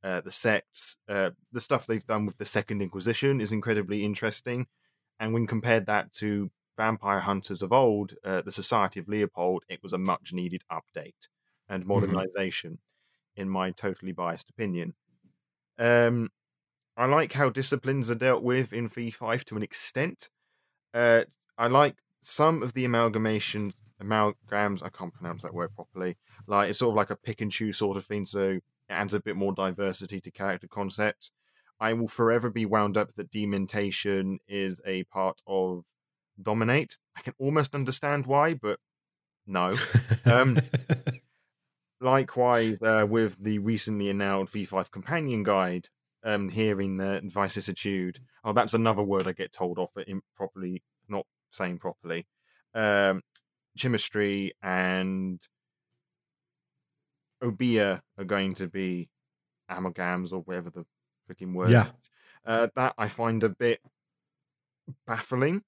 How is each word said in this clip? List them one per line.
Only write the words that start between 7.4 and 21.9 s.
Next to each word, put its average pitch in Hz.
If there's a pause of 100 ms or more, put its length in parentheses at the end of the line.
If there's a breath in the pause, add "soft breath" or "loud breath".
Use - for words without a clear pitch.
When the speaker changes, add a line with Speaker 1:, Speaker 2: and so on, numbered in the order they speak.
Speaker 1:
of 90
old, 110 (100)
uh, 92
the 98
Society 101
of 87
Leopold, 92
it 90
was 92
a 92
much 92
needed 90
update - (420)
and 95
Speaker 2:
Mm-hmm. 90
Speaker 1:
modernization, 95 (560)
in 98
my 92
totally 92
biased 87
opinion. 87 (840)
Um, 120 (680)
I 120
like 147
how 135
disciplines 131
are 120
dealt 123
with 123
in 117
V 117
five 117
to 110
an 107
extent. - (640)
Uh, 117 (340)
I 117
like 143 (240)